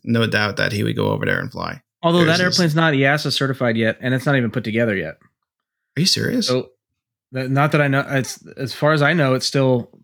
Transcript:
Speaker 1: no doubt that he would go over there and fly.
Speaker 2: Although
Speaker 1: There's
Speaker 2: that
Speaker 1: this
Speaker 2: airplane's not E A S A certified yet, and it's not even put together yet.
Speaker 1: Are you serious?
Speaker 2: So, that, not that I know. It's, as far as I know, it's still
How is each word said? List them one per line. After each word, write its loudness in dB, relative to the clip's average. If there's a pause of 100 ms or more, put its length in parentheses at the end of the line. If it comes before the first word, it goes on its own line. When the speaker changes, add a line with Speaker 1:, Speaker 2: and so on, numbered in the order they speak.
Speaker 1:
no 2
doubt -2
that -2
he -4
would -2
go -2
over -4
there -2
and -8
fly. -10 (200)
Speaker 2:
Although 4
Speaker 1:
There's 2
Speaker 2:
that 0
Speaker 1:
this 0
Speaker 2:
airplane's 2
not 2
E 2
A 4
S -2
A -2
certified -2
yet, 0
and -2
it's -2
not 2
even 0
put -4
together 0
yet. -6 (800)
Speaker 1:
Are -2
you 2
serious? -2
Speaker 2:
So, -2 (600)
that, -6
not 2
that 4
I 2
know. 0
It's, -4 (120)
as -6
far 2
as 2
I 4
know, 2
it's -2
still 2 (160)